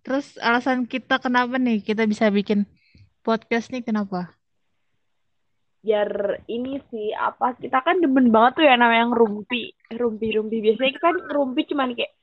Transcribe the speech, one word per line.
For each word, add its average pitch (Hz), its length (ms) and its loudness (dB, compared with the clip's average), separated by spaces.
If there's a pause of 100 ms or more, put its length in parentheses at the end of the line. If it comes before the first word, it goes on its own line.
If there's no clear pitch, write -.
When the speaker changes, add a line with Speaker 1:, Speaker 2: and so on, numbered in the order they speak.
Speaker 1:
Terus 269 380 -6
alasan 247 500 0
kita 262 320 -4
kenapa 247 360 0
nih 240 220 0
kita 214 300 0
bisa 208 200 0
bikin 202 360 0 (560)
podcast 226 480 -4
nih, 254 160 -8
kenapa? 196 480 -4 (1500)
Speaker 2:
Biar 208 260 0 (380)
ini 262 400 -8
sih, 214 240 -8
apa, 240 420 -4
kita 254 280 -4
kan 370 180 0
demen 262 300 4
banget 226 260 6
tuh 330 100 2
ya 269 100 8
namanya 233 340 4
ngerumpi. 226 640 0 (180)
Rumpi-rumpi. 220 680 -4
Biasanya 226 320 2
kita 277 140 -6
kan 339 140 2
ngerumpi 285 480 -2
cuman 262 260 -2
kayak 233 300 -8